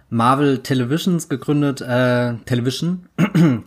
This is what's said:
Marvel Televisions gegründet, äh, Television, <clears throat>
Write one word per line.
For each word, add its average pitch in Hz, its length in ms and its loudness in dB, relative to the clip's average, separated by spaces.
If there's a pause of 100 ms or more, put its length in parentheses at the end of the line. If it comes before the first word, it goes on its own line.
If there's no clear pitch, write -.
Marvel 131 500 2
Televisions 151 720 -2
gegründet, 143 500 -2
äh, 123 540 0 (120)
Television, 131 600 -2 (100)
<clears throat> 160 520 2